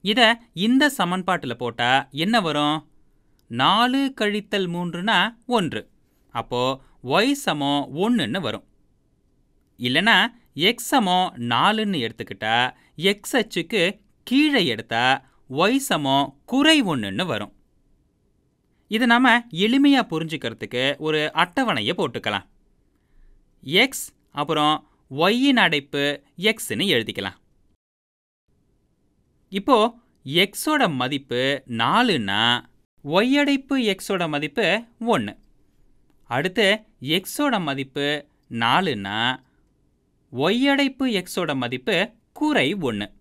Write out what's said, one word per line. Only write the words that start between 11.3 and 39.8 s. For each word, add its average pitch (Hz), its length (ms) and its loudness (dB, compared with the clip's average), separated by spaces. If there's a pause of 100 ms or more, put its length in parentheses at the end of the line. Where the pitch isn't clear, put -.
நாலுன்னு 175 640 0
எடுத்துக்கிட்டா, 113 760 -2 (220)
எக்ஸ் 202 400 -2
அச்சுக்கு 185 460 -2 (420)
கீழே 277 420 2
எடுத்தா 120 580 0 (260)
ஒய் 180 260 2
சமம் 143 680 0
குறை 285 380 4
ஒண்ணுன்னு 131 440 -2
வரும். 107 260 -6 (1300)
இதை 220 200 0
நாம 240 320 4
எளிமையா 247 640 2 (100)
புரிஞ்சுக்கிறதுக்கு 139 880 -4
ஒரு 151 340 -2
அட்டவணையை 175 600 0
போட்டுக்கலாம். 113 520 -4 (1120)
எக்ஸ் - 520 0 (180)
அப்புறம் 151 580 -2 (220)
ஒய்யின் 233 460 2
அடைப்பு 147 680 0 (140)
எக்ஸ்ன்னு 190 520 -2
எழுதிக்கலாம். 101 500 -2 (2000)
இப்போ 214 520 2 (240)
எக்ஸோட 196 680 0
மதிப்பு 131 720 -2
நாலுன்னா, 120 960 2 (400)
ஒய் 208 320 2
அடைப்பு 277 440 0
எக்ஸோட 190 480 -2
மதிப்பு 160 560 -2 (160)
ஒண்ணு. 170 380 -2 (840)
அடுத்து 190 600 0 (140)
எக்ஸோட 190 640 -2
மதிப்பு 143 640 -4 (240)
நாலுன்னா, 117 680 0 (1120)